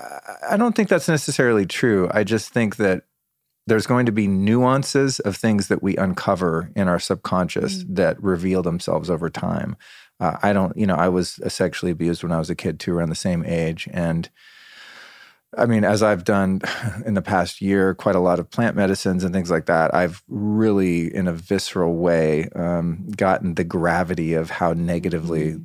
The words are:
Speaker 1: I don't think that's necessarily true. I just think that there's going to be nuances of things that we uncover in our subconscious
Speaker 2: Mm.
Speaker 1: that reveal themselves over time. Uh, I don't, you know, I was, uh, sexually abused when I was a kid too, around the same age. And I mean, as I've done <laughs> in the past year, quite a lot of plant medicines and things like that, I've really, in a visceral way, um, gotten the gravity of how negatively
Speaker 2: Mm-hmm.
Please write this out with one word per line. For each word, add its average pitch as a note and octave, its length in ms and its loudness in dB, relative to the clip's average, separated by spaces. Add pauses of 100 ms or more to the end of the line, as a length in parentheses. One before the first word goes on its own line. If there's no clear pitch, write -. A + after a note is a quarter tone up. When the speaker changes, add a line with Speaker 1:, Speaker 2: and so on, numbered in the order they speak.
(500)
Speaker 1:
I G3+ 60 2
don't A3+ 180 2
think G#3+ 140 0
that's F3 200 2
necessarily B2+ 580 2
true. F#2+ 460 2
I G#2+ 120 4
just G#2+ 280 -2
think A2 240 0
that F#2+ 260 0 (680)
there's A2 180 4
going B2 200 2
to A#2 60 2
be G#2 160 2
nuances B2+ 920 2
of G2 160 -2
things G#2+ 320 0
that F#2+ 140 0
we F#2+ 140 0
uncover F2+ 800 0
in G2 120 2
our F2 120 2
subconscious F#2 840 -2
Speaker 2:
Mm. G2 140 -8
Speaker 1:
that F2 260 2
reveal F#2 400 0
themselves E2+ 480 -2
over E2 180 -2
time. E2 480 -6 (420)
Uh, E2+ 240 -2
I G2+ 100 4
don't, F#2+ 240 0
you G#2+ 100 0
know, F#2+ 100 2
I E2+ 120 4
was, F2+ 320 -2
uh, - 80 -4
sexually F2+ 440 -2
abused E2 300 -2
when E2+ 100 -2
I E2 60 0
was E2 120 -4
a E2+ 40 -4
kid D#2+ 260 -6
too, F2 160 -2
around E2+ 140 0
the D#2+ 40 -4
same F2 300 -2
age. E2 480 -4
And E2+ 360 -2 (1300)
I - 60 4
mean, A2+ 200 4
as G2+ 180 4
I've G#2 220 2
done F#2+ 360 2 (220)
<laughs> G#2+ 240 -6
in A2 80 0
the F#2+ 80 0
past F2+ 400 -2
year, G2 320 4
quite G2+ 200 0
a F#2 60 2
lot F2+ 180 4
of E2+ 120 -6
plant - 260 0
medicines F#2+ 480 0
and F2+ 80 -2
things F2+ 180 -2
like E2 160 0
that, E2 280 2
I've F2+ 340 0
really, G2+ 840 0
in F#2 140 -2
a F2 40 -2
visceral E2+ 640 -2
way, E2 580 2
um, E2+ 520 -2 (100)
gotten F#2 380 0
the F2+ 100 -2
gravity E2+ 720 0
of D#2+ 160 -2
how E2+ 220 0
negatively E2+ 800 -2
Speaker 2:
Mm-hmm. D#2+ 120 -10